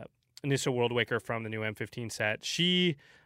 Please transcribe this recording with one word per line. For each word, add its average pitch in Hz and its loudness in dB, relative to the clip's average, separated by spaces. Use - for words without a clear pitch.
Nissa 139 0
Worldwaker 120 0
from 113 -4
the 110 -6
new 110 -4
M 107 -2
fifteen 110 -8
set. 107 -2
She, 180 2